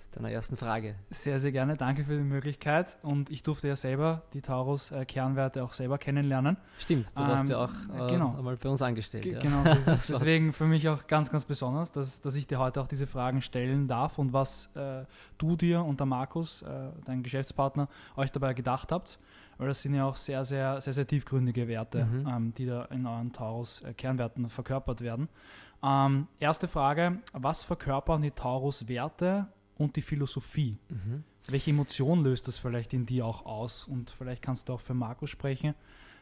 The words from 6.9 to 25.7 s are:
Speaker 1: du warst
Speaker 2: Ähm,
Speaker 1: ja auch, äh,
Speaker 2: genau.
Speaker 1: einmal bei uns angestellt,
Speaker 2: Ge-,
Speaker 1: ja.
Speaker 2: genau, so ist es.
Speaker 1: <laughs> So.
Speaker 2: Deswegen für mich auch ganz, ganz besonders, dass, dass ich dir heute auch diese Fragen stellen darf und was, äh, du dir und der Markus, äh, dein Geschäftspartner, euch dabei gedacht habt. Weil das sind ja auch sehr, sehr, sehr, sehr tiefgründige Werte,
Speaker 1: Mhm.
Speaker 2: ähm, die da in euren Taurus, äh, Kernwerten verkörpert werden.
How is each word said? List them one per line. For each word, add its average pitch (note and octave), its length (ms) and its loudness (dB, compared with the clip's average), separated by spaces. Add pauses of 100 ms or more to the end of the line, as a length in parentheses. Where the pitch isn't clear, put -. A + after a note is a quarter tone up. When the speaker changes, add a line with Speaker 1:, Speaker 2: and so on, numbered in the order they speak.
Speaker 1:
du C3+ 60 -2
warst C#3 240 4
Speaker 2:
Ähm, C#3 60 2
Speaker 1:
ja A#2+ 140 2
auch, B2 60 0 (240)
äh, B2+ 180 0
Speaker 2:
genau. B2+ 260 4
Speaker 1:
einmal B2+ 180 -2
bei C3+ 140 -4
uns C3+ 100 2
angestellt, A2+ 440 -2
Speaker 2:
Ge-, A#2+ 100 -2
Speaker 1:
ja. A#2+ 60 -4
Speaker 2:
genau, C#3+ 220 4
so D#3+ 100 8
ist C#3 160 6
es. C#3+ 180 6
Speaker 1:
<laughs> - 20 -
So. D3 60 0
Speaker 2:
Deswegen D#3 400 4
für D#3 100 0
mich D#3+ 240 4
auch D3+ 180 0
ganz, D3+ 240 4
ganz D3+ 140 0
besonders, C#3+ 480 -2
dass, C3+ 300 -6
dass C#3 120 -2
ich C#3+ 120 -2
dir C3+ 120 0
heute B2+ 220 0
auch C#3 80 -4
diese C#3 180 -2
Fragen B2+ 360 0
stellen C3 440 0
darf B2+ 320 0
und C3+ 140 2
was, - 420 0
äh, C3+ 300 -6 (320)
du D#3+ 180 2
dir E3+ 300 4
und C#3+ 160 -2
der C#3+ 60 2
Markus, C3+ 560 -4
äh, C3+ 260 -8 (160)
dein B2+ 180 -4
Geschäftspartner, C3+ 680 0 (280)
euch C3+ 160 0
dabei C3 220 0
gedacht B2+ 360 -2
habt. - 300 -4 (380)
Weil B2+ 100 -2
das C3+ 140 -2
sind C#3 120 -2
ja C3+ 120 4
auch C3+ 100 -2
sehr, C3+ 300 -4
sehr, C3+ 340 0
sehr, C3+ 140 -4
sehr C#3 120 0
tiefgründige B2 600 2
Werte, A2+ 380 0
Speaker 1:
Mhm. B2+ 200 0
Speaker 2:
ähm, A#2 280 0
die C3 100 -4
da B2 220 -4
in B2+ 200 -4
euren A#2 280 -4
Taurus, A#2 480 -8
äh, B2 100 -10
Kernwerten B2 560 -2
verkörpert B2+ 540 -4
werden. A#2+ 260 -4 (540)